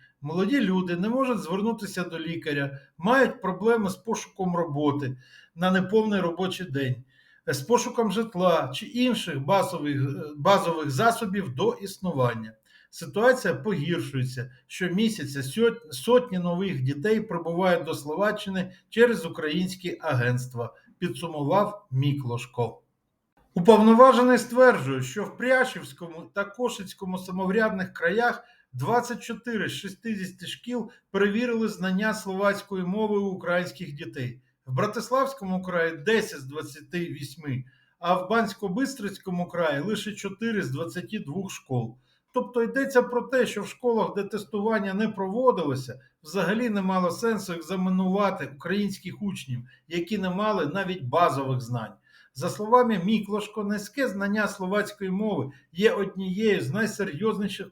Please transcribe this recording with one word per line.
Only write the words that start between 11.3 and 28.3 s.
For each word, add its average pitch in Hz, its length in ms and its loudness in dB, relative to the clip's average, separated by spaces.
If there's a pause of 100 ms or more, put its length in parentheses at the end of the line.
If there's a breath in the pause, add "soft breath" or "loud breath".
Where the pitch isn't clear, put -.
до 196 180 0
існування. 127 800 -2 (360 soft breath)
Ситуація 202 640 2
погіршується. 135 1000 -2 (160 loud breath)
Щомісяця 175 760 -2
сьот-, 226 500 0
сотні 240 480 2
нових 175 420 -2
дітей 147 400 2
прибувають 170 640 2
до 160 100 -4
Словаччини 185 760 -2 (180 loud breath)
через 226 360 4
українські 170 760 -4
агентства, 123 760 0 (240 soft breath)
підсумував 170 920 -2
Міклошко. 120 880 -2 (720)
Уповноважений 226 840 8
стверджує, 190 640 4
що 202 220 -4
в - 140 -10
Пряшівському 175 960 -2
та 202 120 -2
Кошицькому 196 720 -6
самоврядних 190 760 -2
краях 226 500 0 (300 soft breath)